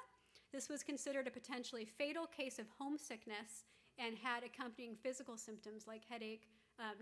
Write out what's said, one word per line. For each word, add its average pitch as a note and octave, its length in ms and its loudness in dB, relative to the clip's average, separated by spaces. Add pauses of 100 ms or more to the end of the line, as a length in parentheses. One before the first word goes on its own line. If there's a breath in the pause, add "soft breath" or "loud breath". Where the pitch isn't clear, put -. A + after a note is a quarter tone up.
(520 loud breath)
This C4+ 160 0
was C#4+ 160 0
considered C#4 440 4
a A#3 40 2
potentially B3 540 -2
fatal D4+ 400 4
case C#4 340 0
of A3 60 -2 (140)
homesickness A3+ 840 -2 (340 loud breath)
and A#3 200 2
had A#3+ 260 4
accompanying A#3 580 -4
physical B3+ 360 2
symptoms G#3+ 500 -6
like A3 220 -6
headache, A3 400 -4 (300 loud breath)
um, A3 220 0